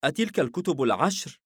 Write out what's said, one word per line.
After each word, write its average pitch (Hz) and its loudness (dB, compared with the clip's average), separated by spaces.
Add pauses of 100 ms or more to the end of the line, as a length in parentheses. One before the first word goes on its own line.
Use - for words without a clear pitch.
أتلك 175 0
الكتب 139 0
العشر؟ 127 0